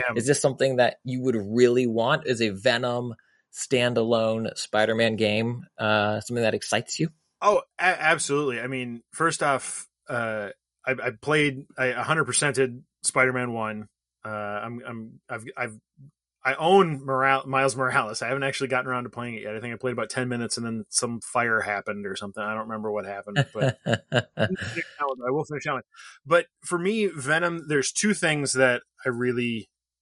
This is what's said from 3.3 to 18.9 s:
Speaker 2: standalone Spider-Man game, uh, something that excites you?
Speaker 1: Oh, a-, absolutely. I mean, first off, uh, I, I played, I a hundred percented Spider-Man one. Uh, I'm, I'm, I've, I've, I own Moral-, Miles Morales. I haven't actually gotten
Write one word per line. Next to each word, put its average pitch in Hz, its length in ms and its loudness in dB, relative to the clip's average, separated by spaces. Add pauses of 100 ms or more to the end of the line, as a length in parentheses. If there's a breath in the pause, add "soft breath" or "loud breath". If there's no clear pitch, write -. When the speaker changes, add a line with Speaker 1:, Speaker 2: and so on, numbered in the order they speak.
Speaker 2:
standalone 113 1040 2
Spider-Man 110 600 2
game, 110 500 0 (120)
uh, 107 420 2
something 120 220 -4
that 110 120 2
excites - 440 -4
you? 160 120 -2 (320)
Speaker 1:
Oh, 196 160 4 (200)
a-, 160 60 -2
absolutely. 151 760 2
I 123 80 -6
mean, 123 340 -6 (100)
first 160 300 -2
off, - 440 -2 (220)
uh, 110 400 -4 (360)
I, 131 80 -2
I 123 180 -2
played, 143 560 0 (120)
I 131 100 0
a 120 140 -2
hundred 151 220 2
percented 131 580 0 (200)
Spider-Man 127 500 2
one. 107 360 -6 (360)
Uh, 110 60 -10
I'm, 104 540 -6
I'm, 117 440 -12
I've, 113 160 -10 (120)
I've, 113 220 -6 (680)
I 135 100 2
own 160 520 4
Moral-, 135 400 2
Miles 131 300 2
Morales. 127 440 0
I 117 60 -4
haven't 135 160 -2
actually 135 240 -2
gotten 131 240 0